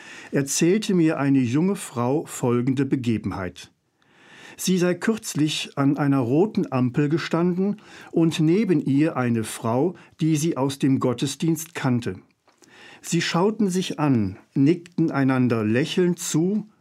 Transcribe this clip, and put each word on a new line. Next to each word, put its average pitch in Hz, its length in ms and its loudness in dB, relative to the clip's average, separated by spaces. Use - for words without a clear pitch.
erzählte 170 640 0
mir 160 240 2
eine 139 220 2
junge 151 360 0
Frau 127 480 -4
folgende 127 640 0
Begebenheit. 104 840 -4
Sie 180 220 0
sei 175 160 2
kürzlich 165 800 -4
an 139 220 2
einer 139 220 2
roten 160 520 0
Ampel 131 380 0
gestanden 180 640 0
und 165 300 2
neben 170 400 2
ihr 139 380 0
eine 117 260 0
Frau, 135 520 -2
die 156 140 2
sie 156 200 -2
aus 139 220 -2
dem 135 200 2
Gottesdienst 147 760 -2
kannte. 120 420 -2
Sie 165 140 0
schauten 202 480 0
sich 185 320 -4
an, 113 380 2
nickten 160 560 2
einander 127 520 2
lächelnd 156 560 0
zu 190 520 -2